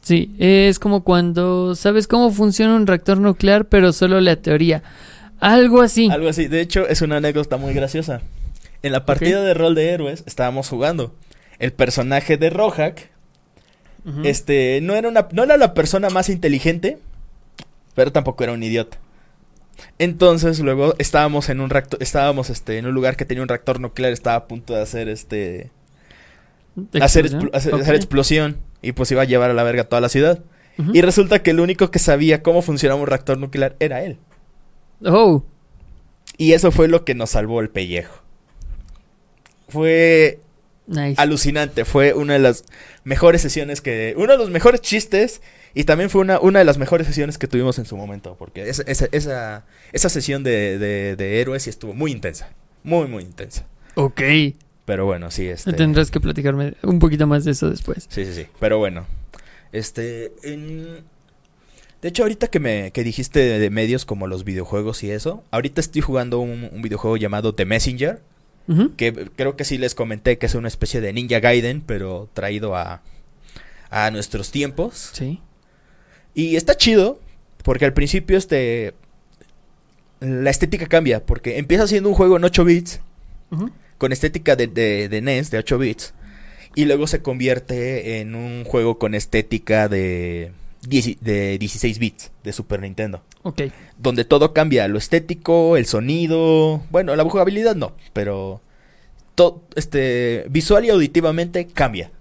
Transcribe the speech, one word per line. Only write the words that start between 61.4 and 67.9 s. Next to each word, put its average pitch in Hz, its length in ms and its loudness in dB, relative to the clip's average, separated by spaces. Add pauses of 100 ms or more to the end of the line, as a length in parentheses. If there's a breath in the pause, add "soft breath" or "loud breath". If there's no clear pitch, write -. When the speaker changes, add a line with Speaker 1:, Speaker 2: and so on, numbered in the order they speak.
Speaker 2:
De 165 80 -8
hecho, 180 140 -4
ahorita 214 240 -2
que - 120 -2
me, 104 320 -4
que 120 140 -6
dijiste 127 340 -4
de, 120 200 2
de 104 100 2
medios 113 340 -2
como 98 240 -8
los 92 160 -8
videojuegos 101 600 -6
y 101 80 -8
eso, 156 400 -8
ahorita 165 280 -4
estoy 151 220 -4
jugando 123 380 -2
un, 120 340 -8
un 104 80 -12
videojuego 110 340 -4
llamado 107 400 -4
The 98 100 -2
Messenger, 123 540 -2 (480)